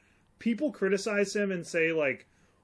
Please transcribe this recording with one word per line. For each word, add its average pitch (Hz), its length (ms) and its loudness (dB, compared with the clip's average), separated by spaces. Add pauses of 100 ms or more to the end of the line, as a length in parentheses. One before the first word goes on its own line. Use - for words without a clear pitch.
(380)
People 233 340 0
criticize 202 640 0
him 202 160 0
and 175 160 -4
say, 165 260 2
like, 147 340 0 (380)